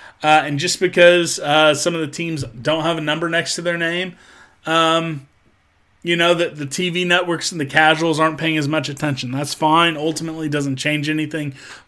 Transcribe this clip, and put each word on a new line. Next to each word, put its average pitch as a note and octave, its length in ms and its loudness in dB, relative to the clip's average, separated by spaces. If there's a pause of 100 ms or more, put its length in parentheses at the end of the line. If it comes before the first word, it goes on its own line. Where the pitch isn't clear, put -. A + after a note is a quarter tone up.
(240)
Uh, D3+ 220 6
and D3 140 -4
just F3 200 -2
because, F3 600 4
uh, D3+ 340 4
some E3 220 -2
of E3 60 -4
the D#3 60 -4
teams D#3+ 360 -6
don't C#3 400 -4
have E3 140 0
a D#3+ 40 -6
number D#3 280 -2
next E3 260 -2
to F3 60 -8
their E3+ 160 -2
name, F3 380 -4 (500)
um, D#3+ 600 0 (760)
you E3+ 120 -2
know, E3+ 180 4
that E3+ 220 -2
the D3 100 -8
T F3+ 240 -4
V F3+ 160 -2
networks F3 460 0
and E3+ 100 -6
the C#3+ 40 -4
casuals D#3 540 2
aren't D#3+ 180 2
paying D#3+ 200 -2
as C#3+ 100 0
much D3 220 -2
attention. C3+ 420 -4
That's C#3 220 -6
fine. D#3+ 440 2
Ultimately, D#3+ 520 -4
doesn't C#3+ 260 -2
change D3+ 340 -2
anything D3+ 420 -4 (360)